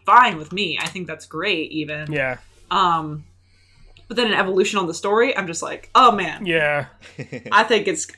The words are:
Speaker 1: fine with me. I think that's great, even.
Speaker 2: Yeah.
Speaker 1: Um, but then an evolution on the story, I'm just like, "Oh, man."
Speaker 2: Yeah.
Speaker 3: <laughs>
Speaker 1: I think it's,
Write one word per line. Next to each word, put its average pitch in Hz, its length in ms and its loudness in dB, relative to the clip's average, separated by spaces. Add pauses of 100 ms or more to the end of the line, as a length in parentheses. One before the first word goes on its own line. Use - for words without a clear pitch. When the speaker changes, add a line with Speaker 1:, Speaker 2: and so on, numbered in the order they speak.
Speaker 1:
fine 220 320 6
with 156 140 -14
me. 175 300 -4
I 165 60 -6
think 180 180 -10
that's 156 220 -12
great, 165 440 -4
even. 151 400 -8
Speaker 2:
Yeah. 131 260 -2 (340)
Speaker 1:
Um, 165 540 0 (840)
but 233 100 2
then 240 100 4
an 208 60 0
evolution 196 460 2
on 180 80 0
the 160 60 -6
story, 208 440 0
I'm 190 80 -4
just 170 160 -8
like, - 320 -10
"Oh, 247 180 8
man." 185 360 -4
Speaker 2:
Yeah. 147 400 0 (320)
Speaker 3:
<laughs> 120 320 -14
Speaker 1:
I 214 120 4
think 226 240 0
it's, 170 200 -4 (100)